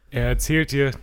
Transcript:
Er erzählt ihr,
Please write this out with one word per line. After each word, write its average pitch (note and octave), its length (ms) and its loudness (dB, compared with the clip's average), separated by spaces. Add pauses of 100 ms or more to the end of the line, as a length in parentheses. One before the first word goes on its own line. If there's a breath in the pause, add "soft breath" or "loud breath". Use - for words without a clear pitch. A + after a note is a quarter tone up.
Er A#2+ 180 -2
erzählt D3+ 460 0
ihr, C#3 180 2 (120)